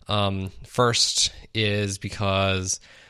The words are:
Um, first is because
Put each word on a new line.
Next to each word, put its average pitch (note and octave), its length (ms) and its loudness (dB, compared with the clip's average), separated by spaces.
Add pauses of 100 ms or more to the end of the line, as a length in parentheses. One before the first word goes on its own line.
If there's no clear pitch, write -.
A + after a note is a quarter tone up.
Um, G2 440 -2 (140)
first - 640 2 (220)
is G#2 440 0
because F#2+ 800 0 (300)